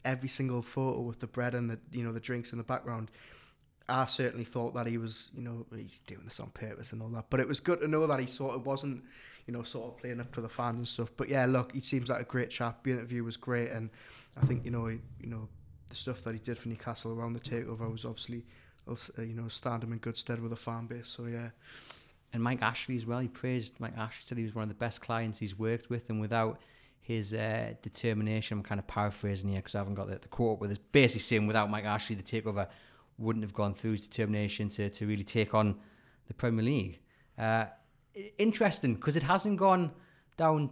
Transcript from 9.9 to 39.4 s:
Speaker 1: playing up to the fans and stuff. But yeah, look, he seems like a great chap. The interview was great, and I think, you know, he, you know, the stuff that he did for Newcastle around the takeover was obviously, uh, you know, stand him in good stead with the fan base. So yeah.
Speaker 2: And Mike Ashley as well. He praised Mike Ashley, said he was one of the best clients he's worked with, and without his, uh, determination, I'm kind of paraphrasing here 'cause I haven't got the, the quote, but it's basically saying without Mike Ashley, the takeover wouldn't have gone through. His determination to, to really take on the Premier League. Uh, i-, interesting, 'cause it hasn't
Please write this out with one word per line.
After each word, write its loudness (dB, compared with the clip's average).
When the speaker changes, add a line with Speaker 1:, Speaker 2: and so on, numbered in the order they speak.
Speaker 1:
playing -6
up -8
to -4
the -4
fans -2
and -4
stuff. -2
But -4
yeah, 6
look, 4
he -4
seems 0
like 0
a -4
great 0
chap. -2
The 0
interview -2
was -4
great, 0
and -4
I 4
think, 2
you -2
know, -2
he, -4
you -10
know, -8
the -16
stuff -6
that -4
he -6
did -4
for -8
Newcastle -6
around -4
the -6
takeover -4
was -6
obviously, -8
uh, -8
you -6
know, -6
stand -4
him -4
in -4
good -4
stead -4
with -4
the -6
fan -6
base. -10
So -8
yeah. -6
Speaker 2:
And 0
Mike 2
Ashley 0
as -4
well. -2
He 0
praised -4
Mike -6
Ashley, -6
said -6
he -2
was -4
one -2
of -2
the -6
best -4
clients -2
he's -4
worked 0
with, -4
and 0
without 2
his, -2
uh, 0
determination, 0
I'm -4
kind -2
of -8
paraphrasing 0
here 0
'cause -8
I 0
haven't -2
got -4
the, -6
the -16
quote, 2
but -2
it's -2
basically 8
saying 4
without 4
Mike -2
Ashley, 0
the -8
takeover -2
wouldn't 0
have -6
gone 2
through. 0
His -2
determination 2
to, 0
to -4
really 2
take 2
on 6
the -10
Premier 2
League. 2
Uh, 4
i-, -12
interesting, 4
'cause 2
it 4
hasn't 4